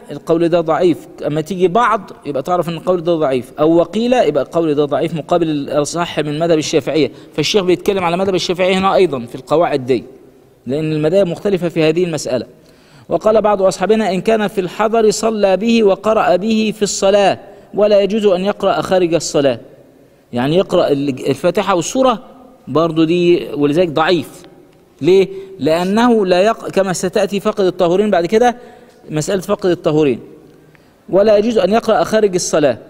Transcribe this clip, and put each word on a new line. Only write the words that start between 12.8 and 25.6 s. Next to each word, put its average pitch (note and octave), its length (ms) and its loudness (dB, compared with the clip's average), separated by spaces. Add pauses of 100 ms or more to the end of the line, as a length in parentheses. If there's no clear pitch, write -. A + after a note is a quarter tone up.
وقال G#3+ 340 2
بعض G3+ 200 0
أصحابنا: F#3+ 500 0
"إن F#3 80 -2
كان G#3+ 280 0
في - 120 -4
الحضر G#3+ 500 2
صلى G3+ 460 0
به A3+ 280 2
وقرأ F#3+ 520 2
به A3 400 0
في - 60 -4
الصلاة، G3 560 2 (360)
ولا G#3 260 4
يجوز G3+ 260 0
أن F#3 180 2
يقرأ G3 360 0
خارج F3+ 340 0
الصلاة". C#3+ 460 0 (720)
يعني C3 240 0
يقرأ F3+ 320 2
ال-، C#3 420 -2
الفاتحة F3 440 -2
والسورة A3+ 480 0 (460)
برضو D#3+ 360 0
دي، F3 500 2
ولذلك D3 340 0
ضعيف. D#3+ 540 -2 (580)
ليه؟ F3+ 280 4 (300)
لأنه F#3+ 680 0